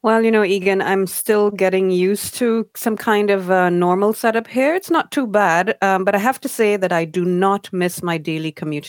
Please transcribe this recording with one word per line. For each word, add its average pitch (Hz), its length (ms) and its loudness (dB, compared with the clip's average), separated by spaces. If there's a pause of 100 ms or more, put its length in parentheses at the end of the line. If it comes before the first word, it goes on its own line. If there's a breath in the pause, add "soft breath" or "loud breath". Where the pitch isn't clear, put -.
Well, 226 200 2
you 226 80 2
know, 214 140 4
Egan, 190 380 0
I'm 190 260 0
still 208 440 0
getting 190 380 0
used 185 460 0
to 226 400 0
some 220 220 -4
kind 208 320 0
of, 190 200 0
uh, 185 200 4
normal 180 420 2
setup 226 360 -2
here. 269 280 0
It's 381 140 -6
not 330 200 0
too 269 160 -2
bad, 190 560 2
um, 190 220 2
but 202 120 2
I - 20 2
have 247 240 0
to 269 80 -6
say 208 260 0
that 185 160 -2
I 165 140 0
do 175 180 -4
not 190 480 0
miss 180 320 -4
my 170 140 -2
daily 160 340 -6
commute 151 380 -8